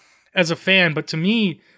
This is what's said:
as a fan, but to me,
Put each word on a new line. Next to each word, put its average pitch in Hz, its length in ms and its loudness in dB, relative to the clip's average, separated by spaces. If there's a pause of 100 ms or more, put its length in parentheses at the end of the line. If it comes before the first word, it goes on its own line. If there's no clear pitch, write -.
(340)
as 175 160 0
a 165 60 -4
fan, 185 380 2
but 156 140 -6
to - 80 -6
me, 190 440 0 (180)